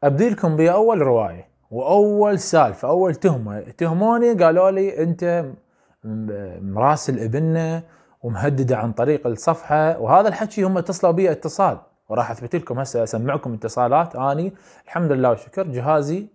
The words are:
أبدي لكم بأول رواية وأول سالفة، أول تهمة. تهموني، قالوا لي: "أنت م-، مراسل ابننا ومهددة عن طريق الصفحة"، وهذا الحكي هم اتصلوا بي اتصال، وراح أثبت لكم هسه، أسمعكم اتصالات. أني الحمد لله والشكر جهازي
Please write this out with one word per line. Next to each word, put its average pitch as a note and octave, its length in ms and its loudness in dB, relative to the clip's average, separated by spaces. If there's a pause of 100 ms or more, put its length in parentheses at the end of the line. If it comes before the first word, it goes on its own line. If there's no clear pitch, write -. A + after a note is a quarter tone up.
أبدي C#3+ 240 4
لكم F3 280 0
بأول F#3+ 420 4
رواية A2 500 0 (220)
وأول G#3 680 2
سالفة، B2 500 2
أول F3 260 2
تهمة. A2+ 460 -2
تهموني، G#3+ 760 0
قالوا F3+ 360 4
لي: F#3+ 320 -2
"أنت E3+ 420 -2 (600)
م-، G2+ 680 -8
مراسل C3 440 0
ابننا D#3+ 640 -2 (400)
ومهددة B2+ 540 0
عن A2 160 -4
طريق C3+ 340 0
الصفحة"، D3+ 720 0
وهذا D#3+ 300 4
الحكي G#3 340 -4
هم F#3+ 160 0
اتصلوا F3+ 340 0
بي F3+ 180 2
اتصال، D#3 480 -2 (300)
وراح A2+ 220 -2
أثبت A#2+ 260 -8
لكم C3 220 -4
هسه، C3 240 -2
أسمعكم A#2+ 520 -4
اتصالات. B2 640 0
أني C#3+ 360 -2 (320)
الحمد E3+ 280 -2
لله B2+ 180 2
والشكر C#3+ 360 -4
جهازي D3+ 680 -2